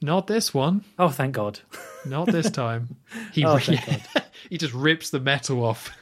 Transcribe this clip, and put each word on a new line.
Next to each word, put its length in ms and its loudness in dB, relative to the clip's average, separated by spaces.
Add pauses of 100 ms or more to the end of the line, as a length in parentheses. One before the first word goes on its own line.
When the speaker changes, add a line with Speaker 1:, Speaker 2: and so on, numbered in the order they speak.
Speaker 1:
Not 240 0
this 260 -2
one. 300 2 (160)
Speaker 2:
Oh, 100 6
thank 280 -2
God. 240 -4 (440)
Speaker 1:
Not 220 -4
this 240 2
time. 460 -4 (180)
Speaker 2:
<laughs> 180 -12
Speaker 1:
He 120 2
Speaker 2:
Oh, 100 6
Speaker 1:
re-, 80 6 (140)
Speaker 2:
thank 260 -2 (100)
God. 120 0 (120)
Speaker 1:
<laughs> 140 -18
he 80 -6
just 160 -4
rips 360 2
the 100 -2
metal 440 0
off. 380 -2